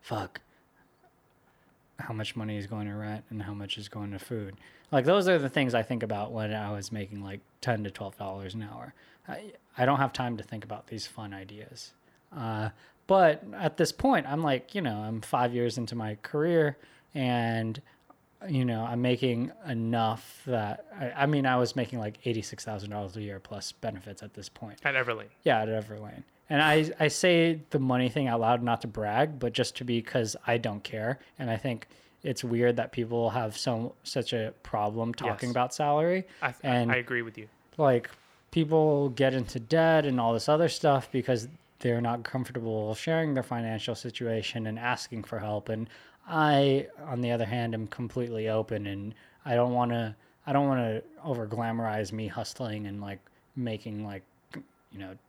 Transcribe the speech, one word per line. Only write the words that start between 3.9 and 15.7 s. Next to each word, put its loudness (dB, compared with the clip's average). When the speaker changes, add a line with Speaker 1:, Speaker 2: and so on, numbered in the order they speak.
Speaker 1:
to -8
food?" -8
Like, 4
those 6
are 6
the 0
things 2
I 4
think -2
about -2
when -4
I -4
was -8
making, -8
like, -10
ten 0
to -6
twelve -10
dollars -10
an -8
hour. -14
I, -12
I 4
don't 4
have 0
time -4
to -10
think -10
about -12
these -10
fun -12
ideas. -16
Uh, -4
but 6
at -2
this 4
point, 2
I'm, -2
like, 0
you -2
know, -2
I'm -6
five 2
years 0